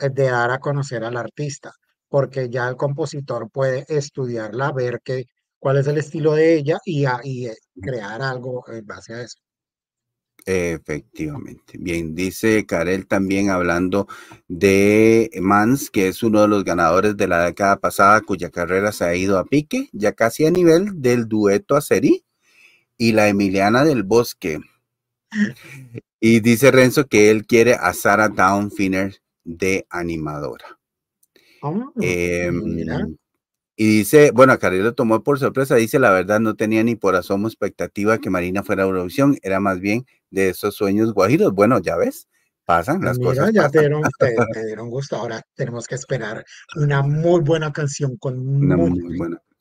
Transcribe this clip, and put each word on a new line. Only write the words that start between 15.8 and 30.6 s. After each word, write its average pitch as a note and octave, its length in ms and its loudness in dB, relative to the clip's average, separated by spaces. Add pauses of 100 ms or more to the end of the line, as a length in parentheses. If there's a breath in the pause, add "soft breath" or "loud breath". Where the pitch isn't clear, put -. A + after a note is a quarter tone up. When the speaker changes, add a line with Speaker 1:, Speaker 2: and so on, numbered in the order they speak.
Speaker 2:
que F#2+ 180 0
es F#2 140 -8
uno G#2+ 200 2
de G#2 60 4
los G2+ 160 0
ganadores F#2 520 2
de G2 120 -2
la F2 160 2
década G2 320 0
pasada, G2+ 460 4
cuya F2 280 -6
carrera F#2 400 -2
se G2+ 140 -6
ha F2 100 0
ido F#2+ 240 0
a F2+ 60 0
pique, D3+ 480 -2
ya G2+ 220 -2
casi A#2 320 0
a D#3+ 40 2
nivel F3 520 2
del B2 260 2
dueto G#2 480 2
Azeri D3 480 0 (760 soft breath)
y A#2 140 2
la G#2+ 160 4
Emiliana G2+ 560 2
del C#3 200 0
Bosque. F#2+ 560 -2 (720)
Speaker 1:
<laughs> C3+ 720 -8 (160)
Speaker 2:
Y A2+ 200 4
dice A#2 300 6
Renzo B2+ 360 6
que G#2 240 6
él A2 160 0
quiere A#2 280 6
a F2+ 200 0
Sarah G#2+ 340 2
Dawn G2+ 420 0
Finer F#2+ 520 -4 (220)
de F#2 460 -4
animadora. D2+ 880 -10 (840 soft breath)